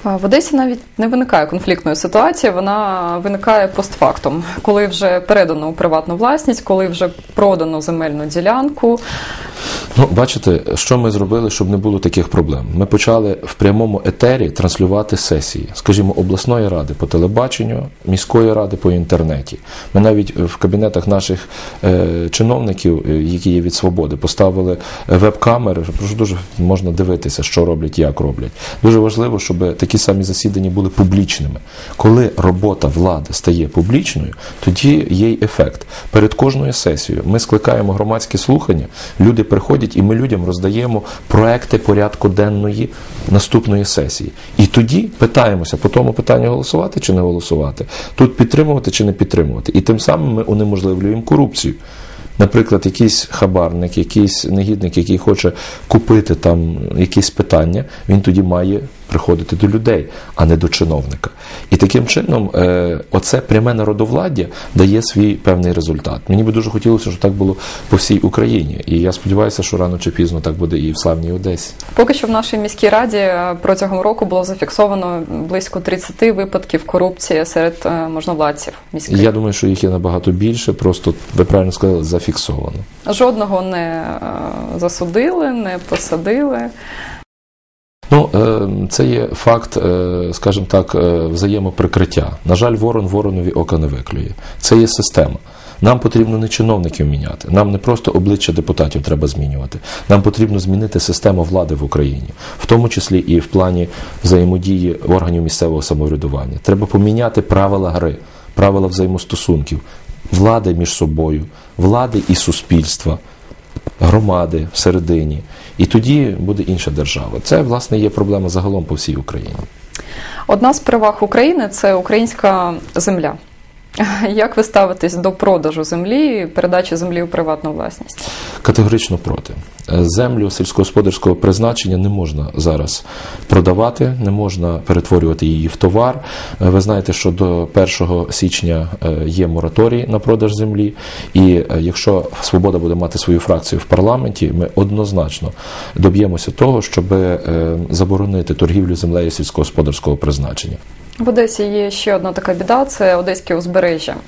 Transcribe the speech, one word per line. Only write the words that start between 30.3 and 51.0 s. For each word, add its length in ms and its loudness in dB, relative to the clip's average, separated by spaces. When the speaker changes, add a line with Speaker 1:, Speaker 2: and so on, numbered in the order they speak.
Speaker 2:
були 200 0
публічними. 680 0
Коли 400 6
робота 500 2
влади 460 0
стає 340 2
публічною, 640 0
тоді 500 2
є 200 4
й 120 0
ефект. 460 -2
Перед 220 4
кожною 400 0
сесією 540 -2
ми 120 2
скликаємо 540 2
громадські 440 -2
слухання, 480 2
люди 240 6
приходять, 540 0
і 40 2
ми 140 4
людям 300 0
роздаємо 560 -2
проекти 500 2
порядку 520 2
денної 600 0
наступної 560 2
сесії. 460 -4
І 100 6
тоді 340 2
питаємося 760 0
по 120 2
тому 240 2
питанню, 360 2
голосувати 500 -2
чи 140 0
не 80 2
голосувати, 640 -2
тут 220 4
підтримувати 540 2
чи 120 0
не 80 2
підтримувати. 640 0
І 60 6
тим 180 2
самим 340 0
ми 100 -2
унеможливлюємо 800 0